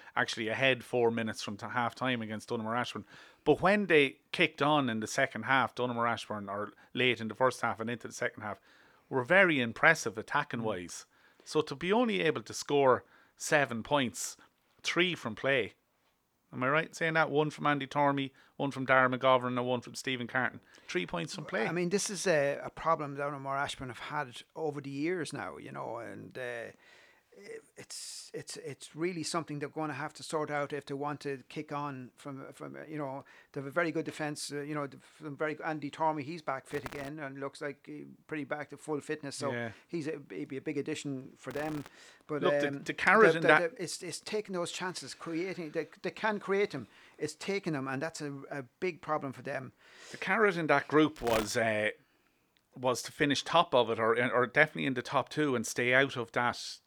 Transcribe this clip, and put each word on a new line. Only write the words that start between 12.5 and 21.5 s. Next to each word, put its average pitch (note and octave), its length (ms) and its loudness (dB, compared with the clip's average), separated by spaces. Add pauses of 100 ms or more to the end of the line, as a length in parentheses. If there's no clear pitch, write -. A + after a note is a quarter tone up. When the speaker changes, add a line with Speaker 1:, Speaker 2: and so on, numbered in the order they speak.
Speaker 1:
score C3+ 500 6 (320)
seven B2 460 2
points, C3 540 0 (460)
three F3 320 2
from A2 200 -8
play, B2+ 400 0 (800)
Am C3 100 -4
I B2+ 60 2
right D#3 180 2
in - 80 -18
saying D#3+ 200 -2
that? D#3 160 4
One D3+ 200 4
from D3 160 -2
Andy C#3+ 200 2
Tormey, C#3 440 2 (260)
one C#3+ 140 -2
from C3 160 -6
Darren C3 280 6
McGovern, B2+ 340 4 (100)
and B2 80 0
one B2 160 0
from C3 120 -14
Stephen B2 320 -4
Carton. A#2+ 340 0 (280)
Three F3+ 160 -2
points E3+ 300 -6
from E3 100 -8
play. G#3 220 -2